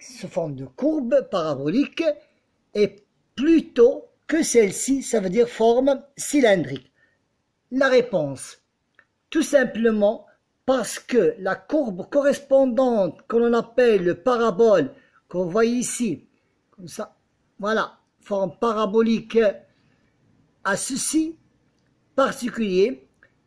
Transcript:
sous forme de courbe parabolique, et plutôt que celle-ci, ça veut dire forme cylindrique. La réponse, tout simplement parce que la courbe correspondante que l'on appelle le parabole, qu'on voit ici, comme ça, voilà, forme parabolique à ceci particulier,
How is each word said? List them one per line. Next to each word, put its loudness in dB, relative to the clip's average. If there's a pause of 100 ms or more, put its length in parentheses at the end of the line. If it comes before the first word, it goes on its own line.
sous -18
forme -8
de -12
courbe -2
parabolique, -2 (720)
et 0 (400)
plutôt 2 (200)
que 0
celle-ci, 0
ça -2
veut -4
dire 2
forme 0 (140)
cylindrique. 0 (800)
La 0
réponse, -2 (720)
tout -2
simplement 0 (380)
parce -2
que 0
la -4
courbe -4
correspondante 0
que -2
l'on 2
appelle 2
le 0
parabole, 2 (360)
qu'on -4
voit 0
ici, -4 (460)
comme -20
ça, -14 (440)
voilà, -4 (180)
forme -6
parabolique 0 (1300)
à -2
ceci -4 (800)
particulier, -2 (380)